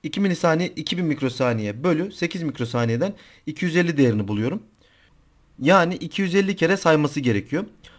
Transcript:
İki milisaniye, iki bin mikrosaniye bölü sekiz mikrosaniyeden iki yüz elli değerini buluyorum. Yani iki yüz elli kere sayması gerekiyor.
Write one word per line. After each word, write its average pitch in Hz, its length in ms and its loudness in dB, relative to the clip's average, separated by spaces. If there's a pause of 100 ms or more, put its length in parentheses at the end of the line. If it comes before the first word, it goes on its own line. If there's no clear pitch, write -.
İki 160 180 -6
milisaniye, 180 480 2
iki - 300 -6
bin 180 60 -2
mikrosaniye 123 800 -2
bölü 180 280 0
sekiz 170 300 -6
mikrosaniyeden 123 720 -2 (320)
iki 151 180 -6
yüz 165 120 -2
elli 170 200 2
değerini 110 320 4
buluyorum. 113 340 -2 (960)
Yani 175 360 4
iki 175 280 -6
yüz 180 120 -2
elli 196 220 2
kere 170 200 2
sayması 151 440 2
gerekiyor. 123 440 -2 (340)